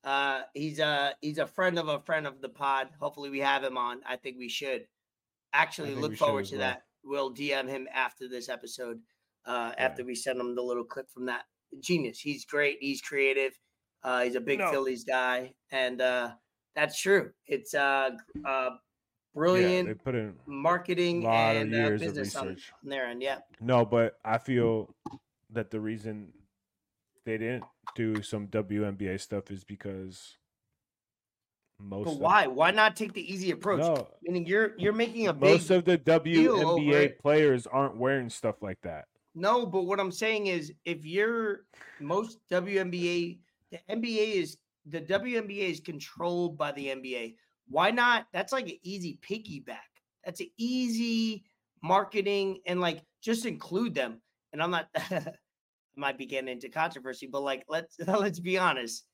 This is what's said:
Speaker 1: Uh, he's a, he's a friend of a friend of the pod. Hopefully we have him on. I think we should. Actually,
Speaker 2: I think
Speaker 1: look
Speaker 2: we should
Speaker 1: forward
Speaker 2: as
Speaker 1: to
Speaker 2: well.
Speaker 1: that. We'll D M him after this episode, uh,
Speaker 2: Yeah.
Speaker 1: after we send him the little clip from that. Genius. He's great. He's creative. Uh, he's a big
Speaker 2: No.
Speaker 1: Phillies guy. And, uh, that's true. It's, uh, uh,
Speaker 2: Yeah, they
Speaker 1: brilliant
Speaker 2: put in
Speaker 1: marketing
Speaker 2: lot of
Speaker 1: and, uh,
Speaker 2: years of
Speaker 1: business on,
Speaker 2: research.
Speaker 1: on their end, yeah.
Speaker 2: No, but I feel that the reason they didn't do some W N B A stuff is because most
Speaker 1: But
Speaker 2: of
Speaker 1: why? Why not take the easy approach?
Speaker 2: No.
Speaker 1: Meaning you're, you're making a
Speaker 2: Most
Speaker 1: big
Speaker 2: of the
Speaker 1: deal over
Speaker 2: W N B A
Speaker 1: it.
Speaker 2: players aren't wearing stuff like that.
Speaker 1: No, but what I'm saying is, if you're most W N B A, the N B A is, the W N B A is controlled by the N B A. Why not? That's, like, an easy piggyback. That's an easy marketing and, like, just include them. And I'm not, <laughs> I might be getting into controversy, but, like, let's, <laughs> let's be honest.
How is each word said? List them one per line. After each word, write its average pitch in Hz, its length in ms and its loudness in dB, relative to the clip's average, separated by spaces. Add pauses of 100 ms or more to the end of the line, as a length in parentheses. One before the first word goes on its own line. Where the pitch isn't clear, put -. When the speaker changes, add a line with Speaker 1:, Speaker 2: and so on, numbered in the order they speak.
Speaker 1:
Uh, 139 380 0 (140)
he's 151 240 -6
a, 143 420 2
he's 151 160 -4
a 151 80 2
friend 180 320 0
of 160 120 0
a 143 100 0
friend 156 260 -2
of 135 160 -8
the 135 80 -8
pod. 135 380 0 (120)
Hopefully 143 300 -6
we 139 80 -4
have 139 260 2
him 127 140 -2
on. 123 260 -2
I 127 120 -6
think 127 240 -12
we 123 100 -10
should. 127 380 -6 (680)
Actually, 147 360 2
Speaker 2:
I - 20 -6
think 127 100 -6
Speaker 1:
look 113 80 -2
Speaker 2:
we 107 60 -6
should 127 100 4
Speaker 1:
forward 143 160 0
Speaker 2:
as 131 80 -6
Speaker 1:
to 139 80 -8
Speaker 2:
well. 135 120 -2
Speaker 1:
that. 123 160 -8 (180)
We'll 139 260 -4
D 139 240 -4
M 135 140 -2
him 131 260 -8
after 127 340 -4
this 123 220 -10
episode, 120 500 -10 (460)
uh, 120 320 -4
Speaker 2:
Yeah. 123 80 0
Speaker 1:
after 131 180 -4
we 123 120 -8
send 123 240 -4
him 123 160 -4
the 123 80 -4
little 123 220 -4
clip 131 260 -12
from 127 160 -8
that. 123 160 -6 (360)
Genius. 135 400 -2
He's 143 240 -6
great. 147 380 0
He's 135 180 -4
creative. 135 520 0 (500)
Uh, 127 220 0
he's 123 100 0
a 123 80 0
big 135 160 0
Speaker 2:
No. 180 140 0
Speaker 1:
Phillies 131 320 -2
guy. 127 500 -2 (160)
And, 127 320 0
uh, 123 300 2 (420)
that's 151 260 0
true. 190 300 4 (160)
It's, 135 300 -4
uh, 139 340 4 (340)
uh, 131 280 0 (600)
Speaker 2:
Yeah, 147 80 -4
they 170 120 6
Speaker 1:
brilliant 180 500 2
Speaker 2:
put 131 120 -2
in 107 180 -2 (120)
Speaker 1:
marketing 175 800 0
Speaker 2:
lot 113 320 6
of 113 80 2
Speaker 1:
and, 110 100 -2
uh, 113 40 2
Speaker 2:
years 107 240 2
of - 80 -2
Speaker 1:
business 98 260 -6
on, - 140 -4
Speaker 2:
research. 95 240 -14 (100)
Speaker 1:
on 143 60 -12
their 135 180 -2
end, 120 140 -8
yeah. 135 160 -2 (240)
Speaker 2:
No, 120 240 6
but 117 400 2
I 110 120 2
feel 117 560 0 (580)
that 110 200 -6
the 113 80 -4
reason 107 540 -8 (920)
they 110 120 -2
didn't 113 260 -4 (320)
do 110 280 0
some 104 240 -6
W 104 380 0
N 98 100 -4
B 98 120 -6
A 95 120 -2
stuff 98 320 -8
is 95 120 -12
because 95 760 -12 (1400)
most 101 260 -8
Speaker 1:
But 165 60 -4
Speaker 2:
of 147 80 -6
Speaker 1:
why? 175 280 6
Why 143 240 4
not 214 240 4
take 208 180 -6
the 180 200 -10
easy 185 180 -2
approach? 185 280 0
Speaker 2:
No. 151 280 2 (140)
Speaker 1:
Meaning 175 260 -2
you're, 208 300 2
you're 196 160 2
making 226 360 0
a 165 40 2
Speaker 2:
Most 156 340 6
Speaker 1:
big 185 100 8
Speaker 2:
of 170 80 4
the 165 340 6
Speaker 1:
deal 165 340 6
over 190 100 4
Speaker 2:
W 160 220 4
N 143 60 6
B 143 40 8
A 147 100 8
Speaker 1:
it. 139 140 -4
Speaker 2:
players 143 480 6
aren't 135 300 0
wearing 127 320 2
stuff - 320 -4
like 98 200 -6
that. 80 240 -8 (280)
Speaker 1:
No, 220 320 2
but 185 180 0
what 196 160 0
I'm 190 120 0
saying 214 360 0
is, 160 260 -2 (100)
if 160 220 -8
you're 214 560 0 (400)
most 196 360 -4 (120)
W 185 320 2
N 180 100 -2
B 175 180 -2
A, 175 680 -6
the - 140 -12
N 226 100 -2
B 226 180 -2
A 214 220 2
is, 151 160 -6 (280)
the 156 140 -8
W 202 380 -2
N 214 100 -2
B 202 140 -6
A 190 80 0
is 165 100 -6
controlled 170 800 -4
by 147 160 -2
the 139 180 -6
N 135 100 -6
B 127 140 -6
A. 113 200 -8 (340)
Why 160 220 4
not? 240 420 4
That's, 170 180 -4
like, 254 160 -2
an 165 160 -12
easy 180 420 -8
piggyback. 147 520 -10 (480)
That's 180 160 -10
an 175 160 -8
easy 226 880 0 (360)
marketing 196 840 0
and, 180 160 0
like, 165 200 0 (200)
just 226 240 0
include 185 500 -4
them. 117 240 -2 (320)
And 151 100 -4
I'm 170 100 0
not, 165 200 -2
<laughs> - 40 -20
I 160 280 -2 (720)
might 139 220 -4
be 135 80 -8
getting 131 240 -6
into 127 180 -10
controversy, 135 640 -6
but, 139 120 -4
like, 135 260 -4
let's, 165 300 -6
<laughs> 170 80 -4
let's 196 340 0
be 185 160 0
honest. 131 560 0